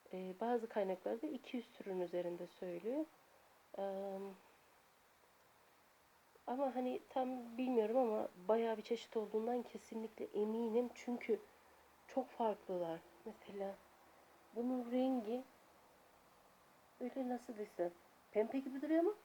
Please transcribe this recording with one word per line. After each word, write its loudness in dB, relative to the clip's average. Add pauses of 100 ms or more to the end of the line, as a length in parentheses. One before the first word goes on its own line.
(120)
e, -6
bazı 2
kaynaklarda 0
iki -6
yüz -6
türün -4
üzerinde -2
söylüyor. -2 (720)
Eee, -2 (2250)
ama 2
hani 0
tam -2
bilmiyorum 4
ama 4 (200)
bayağı 4
bir -6
çeşit -2
olduğundan 0
kesinlikle -8
eminim. 2
Çünkü 0 (680)
çok -2
farklılar. 0 (240)
Mesela -8 (840)
bunun 0
rengi 2 (1600)
öyle -4
nasıl -4
desem -2 (420)
pembe 2
gibi -4
duruyor 6
ama 4 (100)